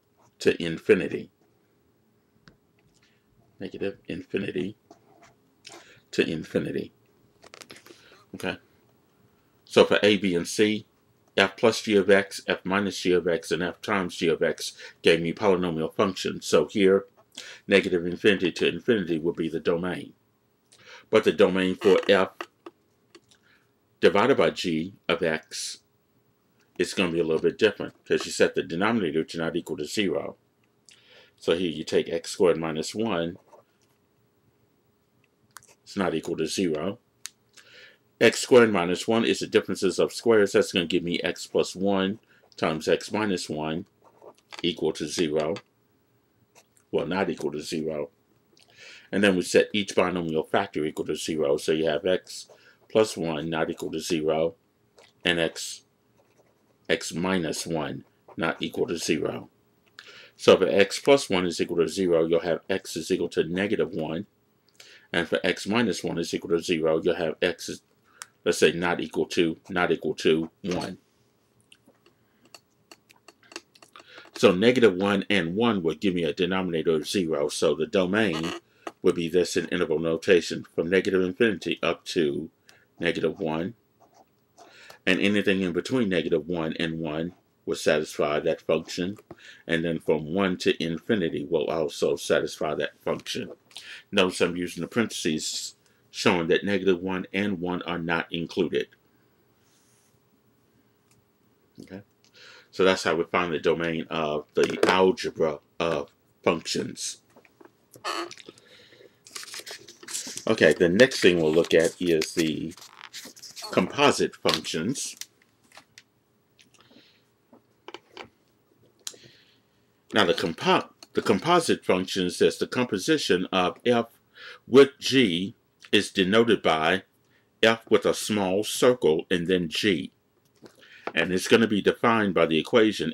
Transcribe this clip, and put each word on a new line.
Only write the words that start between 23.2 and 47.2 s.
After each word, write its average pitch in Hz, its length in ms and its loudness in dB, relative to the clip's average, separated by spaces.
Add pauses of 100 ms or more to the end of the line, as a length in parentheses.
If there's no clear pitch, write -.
divided 104 360 4
by 82 140 4
g 85 420 -4 (160)
of 82 120 0
x - 580 -6 (1000)
is - 160 -2
gonna 90 180 0
be 85 80 -2
a 85 60 2
little 80 160 0
bit 85 160 0
different, - 360 0 (120)
'cause - 200 0
you 82 60 -10
set - 240 0
the - 80 0
denominator 82 600 -2
to - 120 -12
not 82 200 -2
equal 80 180 -8
to 76 80 -6
zero. - 540 -4 (1000)
So 85 200 0
here 90 120 -2
you 76 140 -6
take 82 240 0
x 82 240 -6
squared 85 260 4
minus 80 380 -4
one, 87 420 -2 (2500)
it's - 140 -18
not 85 180 0
equal 82 220 -6
to 78 100 -2
zero. 87 520 -4 (1200)
X 117 180 4
squared 117 320 6
minus 87 340 0
one 113 200 2
is 92 140 2
the 90 80 -6
differences 95 520 0
of 80 140 0
squares. 107 400 4
That's 104 180 4
gonna 87 140 0
give 82 180 -2
me 87 180 -4
x - 260 -6
plus - 280 -2
one 95 440 -2 (360)
times 78 320 -4
x 87 240 0
minus 104 380 -2
one 80 360 -6 (800)
equal 82 300 -2
to 80 140 -8
zero. 78 480 -2 (1400)
Well, - 160 -2
not 92 220 -2